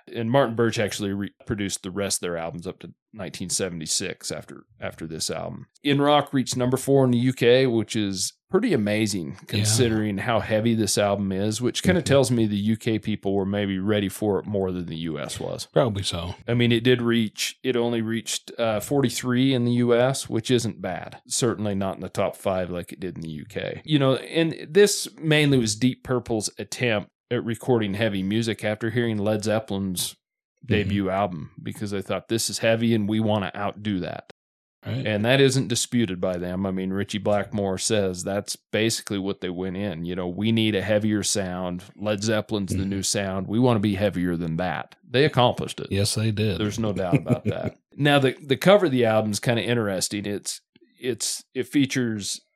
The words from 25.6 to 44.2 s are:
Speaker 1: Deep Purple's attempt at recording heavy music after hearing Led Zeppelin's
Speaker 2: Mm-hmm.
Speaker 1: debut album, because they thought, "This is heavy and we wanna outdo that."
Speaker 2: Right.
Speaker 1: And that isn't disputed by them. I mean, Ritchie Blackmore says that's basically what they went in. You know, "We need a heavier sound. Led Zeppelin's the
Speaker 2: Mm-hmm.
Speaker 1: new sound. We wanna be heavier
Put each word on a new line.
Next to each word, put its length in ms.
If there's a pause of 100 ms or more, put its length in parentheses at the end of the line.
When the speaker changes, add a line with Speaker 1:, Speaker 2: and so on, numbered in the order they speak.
Speaker 1:
Deep 280
Purple's 460 (100)
attempt 500 (220)
at 140
recording 480
heavy 300
music 400
after 280
hearing 260
Led 260
Zeppelin's 720 (500)
Speaker 2:
Mm-hmm. 80
Speaker 1:
debut 360
album, 420 (120)
because 280
they 100
thought, 260
"This 220
is 80
heavy 360
and 140
we 140
wanna 340
outdo 440
that." 340 (520)
Speaker 2:
Right. 220
Speaker 1:
And 160
that 160
isn't 300
disputed 500
by 180
them. 280
I 60
mean, 200
Ritchie 280
Blackmore 580
says 480
that's 320 (160)
basically 460
what 200
they 100
went 280
in. 260
You 140
know, 100
"We 240
need 240
a 60
heavier 420
sound. 640 (100)
Led 300
Zeppelin's 480
the 60
Speaker 2:
Mm-hmm. 100
Speaker 1:
new 140
sound. 440
We 100
wanna 220
be 160
heavier 400